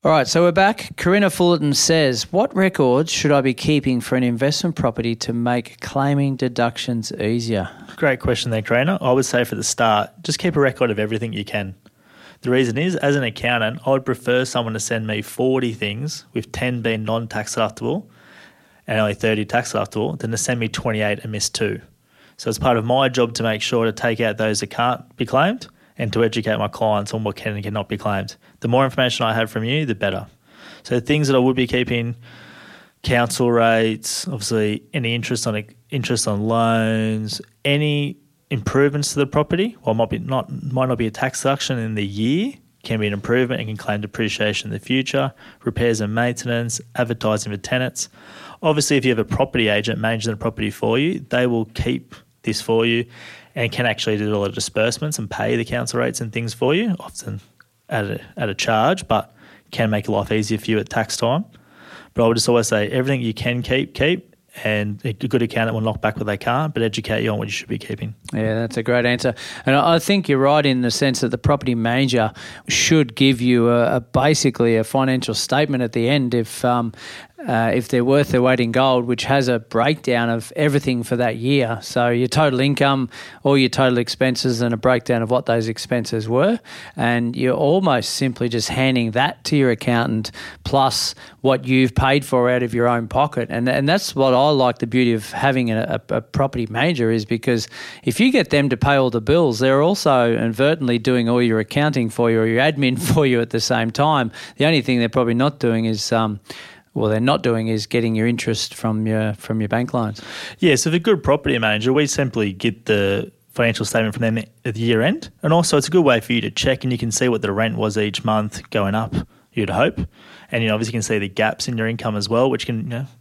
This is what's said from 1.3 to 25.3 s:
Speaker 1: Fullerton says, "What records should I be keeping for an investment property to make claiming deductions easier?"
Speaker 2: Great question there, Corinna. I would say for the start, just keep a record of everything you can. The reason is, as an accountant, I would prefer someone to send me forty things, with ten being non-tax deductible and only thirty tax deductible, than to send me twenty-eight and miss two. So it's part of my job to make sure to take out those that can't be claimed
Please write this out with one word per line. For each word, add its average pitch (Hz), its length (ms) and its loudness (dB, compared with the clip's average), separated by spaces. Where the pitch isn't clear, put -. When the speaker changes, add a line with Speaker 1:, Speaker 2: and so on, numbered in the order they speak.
Speaker 1:
Fullerton 165 440 2
says, 139 580 2
"What 208 220 0
records 160 560 2
should 147 220 0
I 139 80 6
be 131 140 0
keeping 131 460 0
for - 140 -4
an 127 80 2
investment 135 540 0
property 117 400 -2
to - 160 -6
make 120 480 -2
claiming 139 560 0
deductions 120 760 -2
easier?" 113 560 -2
Speaker 2:
Great 135 240 0
question 123 300 -2
there, 110 120 0
Corinna. 131 380 0
I 131 120 2
would 131 120 4
say 123 200 0
for 113 100 -6
the 113 100 -6
start, 107 460 2
just - 160 -4
keep 175 160 -2
a 147 60 2
record 127 300 2
of 104 80 -2
everything 110 340 -4
you 104 120 -6
can. 98 300 -6
The 123 80 -2
reason 123 280 2
is, 175 180 0
as 143 200 2
an 135 80 0
accountant, 117 600 -2
I 135 60 0
would 135 140 2
prefer 127 400 0
someone 117 300 -4
to 110 60 -4
send 110 280 -4
me 104 140 -4
forty 127 500 0
things, 110 520 -8
with - 180 -6
ten 123 300 -4
being 110 220 -2
non-tax 110 520 -4
deductible 117 500 -2
and 110 140 -2
only 104 140 0
thirty 107 300 0
tax - 280 -2
deductible, 107 440 -4
than 113 140 -6
to 113 60 -4
send 120 240 -2
me 113 80 -2
twenty-eight 107 560 -2
and 110 80 -8
miss 104 180 -4
two. 104 300 -4
So - 120 -6
it's 110 120 -4
part 123 160 4
of 110 80 0
my 131 240 2
job 120 260 0
to 113 80 -6
make 110 180 -2
sure 113 260 0
to 110 60 0
take 113 280 -2
out 110 160 0
those 110 240 -2
that 101 80 -6
can't - 480 -4
be 120 100 -4
claimed 185 400 0